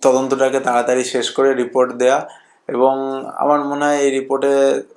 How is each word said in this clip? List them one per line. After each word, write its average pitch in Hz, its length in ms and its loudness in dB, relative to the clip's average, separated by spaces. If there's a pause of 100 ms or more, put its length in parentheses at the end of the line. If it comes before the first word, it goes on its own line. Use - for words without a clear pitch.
তদন্তটাকে 131 580 2
তাড়াতাড়ি 123 440 0
শেষ 123 280 -4
করে 135 220 2
রিপোর্ট 123 400 0
দেয়া 127 360 0 (380)
এবং 135 560 0 (140)
আমার 147 220 2
মনে 143 260 -4
হয় 147 120 0
এই 139 140 2
রিপোর্টে 135 680 0 (160)